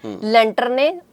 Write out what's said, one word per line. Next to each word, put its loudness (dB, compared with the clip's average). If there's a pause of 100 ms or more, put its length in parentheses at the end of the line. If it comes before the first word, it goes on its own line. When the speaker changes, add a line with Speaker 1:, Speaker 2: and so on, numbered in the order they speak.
Speaker 1:
ਹੂੰ। -10
Speaker 2:
ਲੈਂਟਰ 2
ਨੇ, -2 (120)